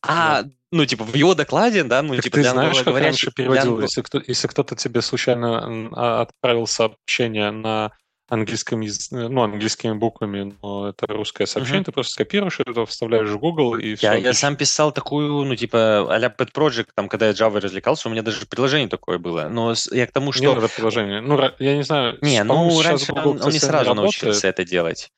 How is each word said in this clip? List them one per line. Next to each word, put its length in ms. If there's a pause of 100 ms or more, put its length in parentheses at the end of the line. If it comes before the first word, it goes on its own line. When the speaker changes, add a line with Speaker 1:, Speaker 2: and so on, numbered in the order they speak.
Speaker 1:
А, 400
Speaker 2:
Да. 80 (220)
Speaker 1:
ну, 160
типа, 160
в 120
его 200
докладе, 480
да, 180
ну, 140
Speaker 2:
Так 80
Speaker 1:
типа, 140
Speaker 2:
ты 40
Speaker 1:
для 100
Speaker 2:
знаешь, 180 (100)
как 80
Speaker 1:
англоговорящих, 180
Speaker 2:
раньше 200
Speaker 1:
для 80
Speaker 2:
переводил, 400
Speaker 1:
англо- 100
Speaker 2:
если 180
кто-, 240
если 220
кто-то 280
тебе 280
случайно, 420
м, 500
а, 260
отправил 440
сообщение 880
на 400 (400)
английском 500
яз-, 300
ну, 300
английскими 520
буквами, 680
но 280
это 180
русское 400
сообщение, 320
Speaker 1:
Мгм. 60
Speaker 2:
ты 60
просто 220
скопируешь 460
это, 260
вставляешь 440
в 100
Google 400
и 100
Speaker 1:
Я, 60
Speaker 2:
всё, 220
Speaker 1:
я 120
Speaker 2:
и 40
Speaker 1:
сам 220
писал 360
такую, 380 (160)
ну, 100
типа, 580
а-ля 140 (100)
Pet 160
Project, 420
там, 140
когда 160
я 80
Java 260
развлекался, 480
у 40
меня 100
даже 240
приложение 420
такое 300
было. 320
Но 240
с-, 180
я 140
к 60
тому, 160
Speaker 2:
Не 60
Speaker 1:
что 200
Speaker 2:
надо 160
приложение. 520
Ну, 160
ра-, 200
я 180
не 80
знаю, 380
Speaker 1:
Не, 240
Speaker 2:
по-моему, 240
Speaker 1:
ну, 140
Speaker 2:
сейчас 20
Speaker 1:
раньше 280
Speaker 2:
Google, 180
Speaker 1:
он, 100
он 100
не 60
Speaker 2:
кстати, 140
Speaker 1:
сразу 180
Speaker 2:
работает. 60
Speaker 1:
научился 520
это 160
делать. 540